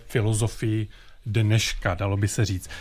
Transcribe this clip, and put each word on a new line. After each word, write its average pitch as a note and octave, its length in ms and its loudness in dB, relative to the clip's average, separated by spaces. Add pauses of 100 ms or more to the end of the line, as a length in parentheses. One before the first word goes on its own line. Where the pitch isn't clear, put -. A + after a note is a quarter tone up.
filozofii A2 800 0 (380)
dneška, G#2+ 680 2
dalo G2+ 220 0
by G2+ 100 2
se G#2+ 180 0
říct. F#2 240 -4 (120)